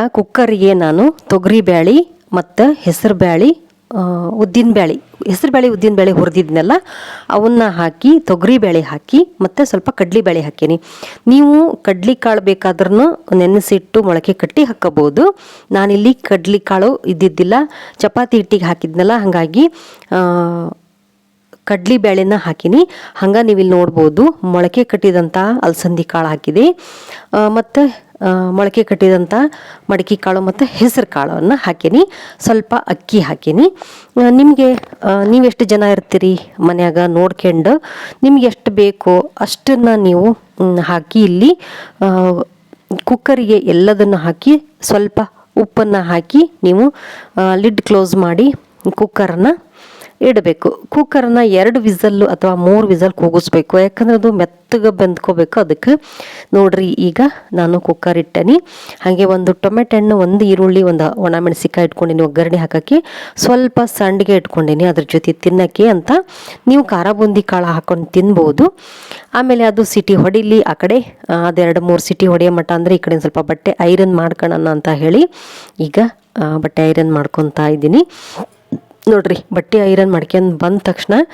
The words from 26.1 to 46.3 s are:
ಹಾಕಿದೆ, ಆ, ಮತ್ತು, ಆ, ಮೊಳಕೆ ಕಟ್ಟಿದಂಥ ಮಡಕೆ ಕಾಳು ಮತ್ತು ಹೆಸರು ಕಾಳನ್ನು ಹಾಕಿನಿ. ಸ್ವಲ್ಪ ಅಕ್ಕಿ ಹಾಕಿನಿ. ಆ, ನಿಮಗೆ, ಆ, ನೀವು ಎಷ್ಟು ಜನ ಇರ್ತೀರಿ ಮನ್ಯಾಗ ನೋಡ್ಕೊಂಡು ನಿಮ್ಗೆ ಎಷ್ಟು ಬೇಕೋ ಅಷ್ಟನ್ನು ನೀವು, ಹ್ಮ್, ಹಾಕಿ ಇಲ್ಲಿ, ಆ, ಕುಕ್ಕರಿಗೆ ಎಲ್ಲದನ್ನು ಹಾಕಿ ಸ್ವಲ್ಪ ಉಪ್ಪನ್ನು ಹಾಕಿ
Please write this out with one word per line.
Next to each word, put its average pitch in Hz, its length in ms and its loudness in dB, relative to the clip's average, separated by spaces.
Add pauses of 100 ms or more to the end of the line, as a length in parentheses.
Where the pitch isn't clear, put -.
ಹಾಕಿದೆ, 185 480 0 (560)
ಆ, 214 160 0
ಮತ್ತು, 226 600 -2 (120)
ಆ, 185 280 -2
ಮೊಳಕೆ 196 320 0
ಕಟ್ಟಿದಂಥ 185 520 0 (560)
ಮಡಕೆ 196 260 -2
ಕಾಳು 190 240 -4
ಮತ್ತು 190 240 -2
ಹೆಸರು 247 420 0
ಕಾಳನ್ನು 165 480 -2
ಹಾಕಿನಿ. 220 560 0 (280)
ಸ್ವಲ್ಪ 220 360 -2
ಅಕ್ಕಿ - 460 -2
ಹಾಕಿನಿ. 160 540 0 (420)
ಆ, 247 140 2
ನಿಮಗೆ, 262 440 4 (300)
ಆ, 196 200 0
ನೀವು 240 200 4
ಎಷ್ಟು 240 200 0
ಜನ 208 180 0
ಇರ್ತೀರಿ 190 580 0 (200)
ಮನ್ಯಾಗ 175 460 0
ನೋಡ್ಕೊಂಡು 175 760 0 (400)
ನಿಮ್ಗೆ 269 240 4
ಎಷ್ಟು 226 240 -4
ಬೇಕೋ 196 680 0
ಅಷ್ಟನ್ನು 233 560 0
ನೀವು, 190 360 2
ಹ್ಮ್, 185 460 -4
ಹಾಕಿ 175 440 -2
ಇಲ್ಲಿ, 208 360 2 (440)
ಆ, 185 300 2 (720)
ಕುಕ್ಕರಿಗೆ 240 540 0
ಎಲ್ಲದನ್ನು 196 580 2
ಹಾಕಿ 170 460 0 (180)
ಸ್ವಲ್ಪ 208 400 -2 (360)
ಉಪ್ಪನ್ನು 208 460 0
ಹಾಕಿ 175 500 0 (100)